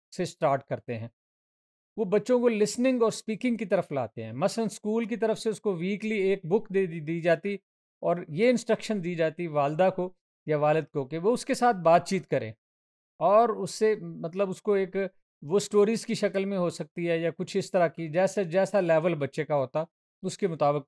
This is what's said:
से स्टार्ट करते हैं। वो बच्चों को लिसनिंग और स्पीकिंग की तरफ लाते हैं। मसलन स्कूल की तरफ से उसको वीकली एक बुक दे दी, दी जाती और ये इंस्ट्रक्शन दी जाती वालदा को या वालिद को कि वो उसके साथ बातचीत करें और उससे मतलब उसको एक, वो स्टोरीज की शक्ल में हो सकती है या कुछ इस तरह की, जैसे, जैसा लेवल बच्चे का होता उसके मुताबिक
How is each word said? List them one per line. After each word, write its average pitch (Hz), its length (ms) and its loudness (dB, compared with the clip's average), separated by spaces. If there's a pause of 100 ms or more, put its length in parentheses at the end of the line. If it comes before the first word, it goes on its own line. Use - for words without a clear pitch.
(120)
से - 140 -4
स्टार्ट 135 360 0
करते 120 320 -8
हैं। 113 160 -10 (880)
वो 220 60 0
बच्चों 208 360 2
को 240 80 4
लिसनिंग 233 540 0
और 220 100 2
स्पीकिंग 233 460 -4
की 214 80 -6
तरफ 175 260 0
लाते 120 300 -4
हैं। 110 100 -10
मसलन 196 360 -2
स्कूल 220 380 -4
की 220 100 -6
तरफ 214 220 0
से 220 120 -4
उसको 202 240 -4
वीकली 202 440 -4
एक 190 280 0
बुक 202 260 -2
दे 196 140 2
दी, 165 140 -8
दी 165 200 -6
जाती 170 400 0 (420)
और 170 280 -2
ये 208 200 4
इंस्ट्रक्शन 220 500 0
दी 175 140 -4
जाती 160 320 -2
वालदा 151 440 2
को 180 260 -4 (320)
या 151 80 2
वालिद 151 300 2
को 139 180 -4
कि 151 140 -8
वो 196 140 2
उसके 254 220 -2
साथ 240 200 2
बातचीत 165 520 2
करें 110 280 -4 (680)
और 214 320 6
उससे 202 500 0
मतलब 170 480 -4
उसको 202 260 0
एक, 190 340 -2 (340)
वो 165 140 2
स्टोरीज 208 460 2
की 226 100 -4
शक्ल 196 320 -2
में 196 120 -4
हो 175 120 0
सकती 170 340 -8
है 165 160 0
या 165 100 0
कुछ 185 260 -6
इस - 160 -4
तरह 175 160 4
की, 165 200 -10
जैसे, 185 360 0
जैसा 190 360 0
लेवल 165 340 2
बच्चे 143 300 -4
का 151 100 -2
होता 147 320 -2 (360)
उसके 185 260 -4
मुताबिक 147 400 0